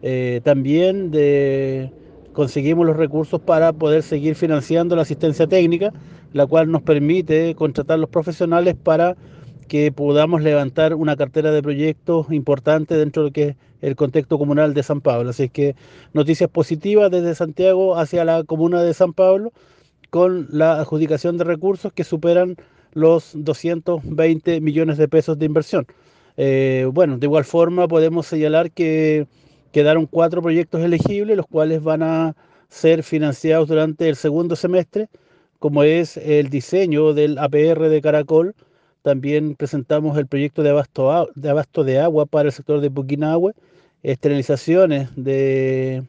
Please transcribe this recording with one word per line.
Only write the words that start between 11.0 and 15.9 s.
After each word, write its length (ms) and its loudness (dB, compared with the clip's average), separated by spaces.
cartera 340 -2
de 100 2
proyectos 720 -2
importante 640 0
dentro 280 0
de 60 -2
lo 40 -16
que 100 -2
es 120 -4
el 160 -4
contexto 420 0
comunal 340 0
de 80 -2
San 200 -4
Pablo. 300 0
Así 120 -4
es 80 -6
que 240 -2